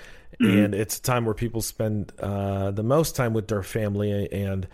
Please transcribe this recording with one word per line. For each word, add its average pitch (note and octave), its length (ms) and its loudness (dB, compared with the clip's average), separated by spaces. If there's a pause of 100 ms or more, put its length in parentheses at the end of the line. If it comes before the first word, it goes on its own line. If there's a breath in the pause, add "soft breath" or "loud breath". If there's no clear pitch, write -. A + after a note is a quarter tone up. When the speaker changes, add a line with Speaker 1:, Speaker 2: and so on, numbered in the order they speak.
(400 soft breath)
Speaker 1:
Mm-hmm. G2+ 180 6
Speaker 2:
And G2+ 180 4
it's G#2 220 -2
a - 40 -12
time B2 240 0
where A2 80 2
people A2+ 280 -4
spend, G#2+ 580 -4
uh, G2 500 -2
the G2+ 140 -2
most D3 320 2
time A#2+ 180 0
with A2 140 0
their G2+ 160 0
family. G2+ 680 0
And F#2+ 420 -2